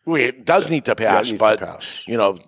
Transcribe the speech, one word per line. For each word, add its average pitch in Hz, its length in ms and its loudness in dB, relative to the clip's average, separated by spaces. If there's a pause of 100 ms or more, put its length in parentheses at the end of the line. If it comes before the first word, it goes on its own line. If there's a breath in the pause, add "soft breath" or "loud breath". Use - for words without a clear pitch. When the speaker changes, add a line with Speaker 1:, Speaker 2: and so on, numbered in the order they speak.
Speaker 1:
Well, 165 160 0
it 127 240 -4
does 175 240 2
need 156 160 -2
to 113 120 0
Speaker 2:
Yeah, 113 80 -2
it - 40 4
Speaker 1:
pass, 98 160 2
Speaker 2:
needs 120 60 -4
to 104 80 -4
Speaker 1:
but, 110 200 4
Speaker 2:
pass. - 480 -12
Speaker 1:
you 113 100 -4
know, 98 300 2